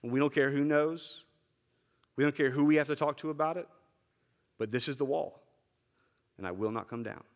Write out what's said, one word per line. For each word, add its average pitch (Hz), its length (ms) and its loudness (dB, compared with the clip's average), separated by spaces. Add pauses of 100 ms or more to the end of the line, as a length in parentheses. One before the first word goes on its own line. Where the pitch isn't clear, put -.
And 120 100 -6
we 131 80 2
don't 143 140 2
care 139 160 4
who 143 140 0
knows. 151 600 0 (920)
We 131 80 2
don't 147 120 2
care 139 140 2
who 143 160 2
we 151 120 6
have 147 100 2
to 147 80 -2
talk 147 220 -2
to 156 120 -6
about 156 280 -2
it, 175 120 -10 (880)
but 110 140 -4
this 120 160 0
is 139 100 -6
the 139 80 0
wall, 147 380 -4 (960)
and 95 80 -8
I 90 40 -4
will 104 200 -4
not 110 160 -6
come 117 160 -8
down. 107 200 -10 (120)